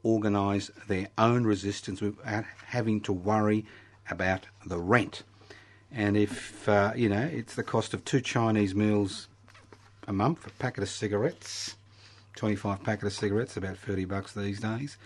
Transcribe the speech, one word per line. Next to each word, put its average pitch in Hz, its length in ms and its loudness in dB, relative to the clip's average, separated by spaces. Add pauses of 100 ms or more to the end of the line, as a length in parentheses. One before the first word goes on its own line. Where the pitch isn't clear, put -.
organise 101 680 2 (180)
their 98 280 0
own 120 280 4
resistance 101 580 -2
without 107 420 -4 (220)
having 110 340 0
to 104 140 -2
worry 107 500 2 (460)
about 92 360 0 (200)
the 90 120 -6
rent. 104 440 2 (680)
And 104 280 2
if, - 500 -2
uh, 104 260 6
you 120 140 2
know, 110 240 0
it's 117 220 -8
the 120 80 -4
cost - 320 -2
of 92 100 -6
two 135 160 0
Chinese 110 540 2
meals 104 540 0 (800)
a - 40 -4
month, 110 340 0
a - 40 -16
packet - 320 -4
of 98 60 -2
cigarettes, - 880 -4 (580)
twenty-five 101 480 -2
packet 104 240 -2
of 98 60 -2
cigarettes, 107 440 -2
about 95 200 -6
thirty 95 280 -4
bucks 98 280 -6
these 101 260 -6
days, 113 480 -4